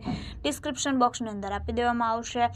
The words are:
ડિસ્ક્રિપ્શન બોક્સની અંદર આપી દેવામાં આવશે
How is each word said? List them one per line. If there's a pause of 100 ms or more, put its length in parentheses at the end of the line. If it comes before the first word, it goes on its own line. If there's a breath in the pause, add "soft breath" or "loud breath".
(440 loud breath)
ડિસ્ક્રિપ્શન
બોક્સની
અંદર
આપી
દેવામાં
આવશે (140)